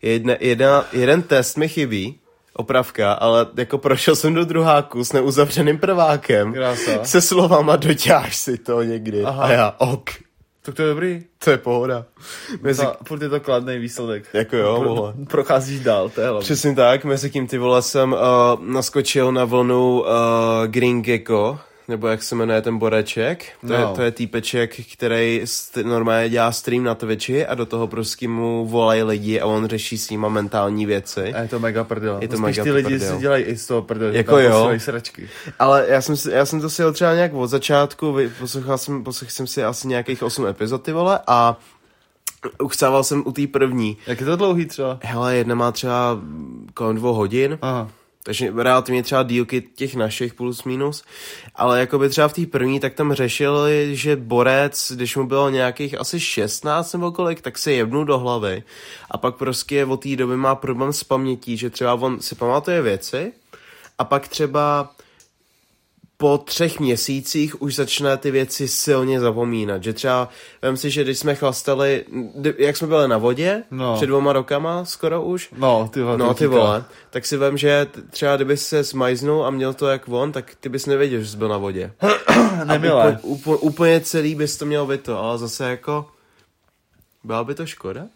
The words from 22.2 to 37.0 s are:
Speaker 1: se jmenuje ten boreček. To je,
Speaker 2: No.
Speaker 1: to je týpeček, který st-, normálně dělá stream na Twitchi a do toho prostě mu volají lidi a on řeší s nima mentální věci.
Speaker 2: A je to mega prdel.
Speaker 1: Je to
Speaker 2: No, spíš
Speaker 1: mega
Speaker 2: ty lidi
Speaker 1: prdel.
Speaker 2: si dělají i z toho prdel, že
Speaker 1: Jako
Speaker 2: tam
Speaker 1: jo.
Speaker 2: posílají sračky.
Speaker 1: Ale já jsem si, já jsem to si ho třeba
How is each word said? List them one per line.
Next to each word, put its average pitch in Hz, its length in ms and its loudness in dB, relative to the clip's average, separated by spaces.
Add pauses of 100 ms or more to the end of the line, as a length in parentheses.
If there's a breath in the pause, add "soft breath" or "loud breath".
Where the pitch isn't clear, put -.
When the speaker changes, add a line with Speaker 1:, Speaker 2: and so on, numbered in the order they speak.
Speaker 1:
se - 120 -6
jmenuje 113 260 0
ten 113 160 -2
boreček. 110 680 -2 (220)
To 120 60 -2
je, 120 60 2
Speaker 2:
No. 110 160 0
Speaker 1:
to 127 60 -2
je 120 100 2
týpeček, 117 640 -4 (180)
který 117 500 0
st-, - 420 -6
normálně 113 440 2
dělá 117 220 2
stream 123 320 -2
na 117 120 0
Twitchi 117 500 -2
a 123 100 -4
do 120 100 -4
toho 113 220 -4
prostě 110 400 -6
mu 117 380 -2
volají 113 380 4
lidi 107 360 -2
a - 60 -2
on 110 220 0
řeší 107 300 -6
s - 120 -8
nima 107 200 -2
mentální 104 560 -2
věci. 101 480 -4
Speaker 2:
A 117 80 -4
je 113 60 -6
to 120 120 -6
mega 113 240 -2
prdel. 107 380 -4
Speaker 1:
Je 113 60 -4
to 113 100 -4
Speaker 2:
No, 110 100 0
spíš 104 100 -2
Speaker 1:
mega 107 60 -2
Speaker 2:
ty 139 80 0
lidi 135 180 2 (100)
Speaker 1:
prdel. 95 160 -2
Speaker 2:
si 131 60 -6
dělají 135 220 2
i 113 140 -4
z - 100 -12
toho 117 140 0
prdel, 110 300 -4
že 110 60 0
Speaker 1:
Jako 113 140 2
Speaker 2:
tam 139 100 8
Speaker 1:
jo. 120 100 8
Speaker 2:
posílají 110 280 6
sračky. 117 500 -8 (300 loud breath)
Speaker 1:
Ale 135 280 6
já 131 140 4
jsem 147 160 -2
si, - 140 -4
já 135 140 4
jsem 156 160 -2
to 156 80 -4
si 170 140 -2
ho 160 80 4
třeba 165 220 2